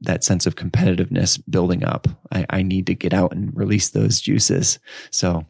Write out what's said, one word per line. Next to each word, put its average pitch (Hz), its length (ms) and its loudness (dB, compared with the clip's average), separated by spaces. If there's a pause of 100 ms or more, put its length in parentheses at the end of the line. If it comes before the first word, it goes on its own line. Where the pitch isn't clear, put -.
that 87 220 -2
sense 92 240 2
of 82 80 -2
competitiveness 90 920 0
building 90 380 2
up. - 220 -2 (240)
I, 92 180 -2
I 92 140 0
need 92 240 0
to 92 80 0
get 85 180 -2
out 92 180 2
and 98 240 -6
release 101 340 0
those 107 300 2
juices. - 600 0 (320)
So 85 380 -2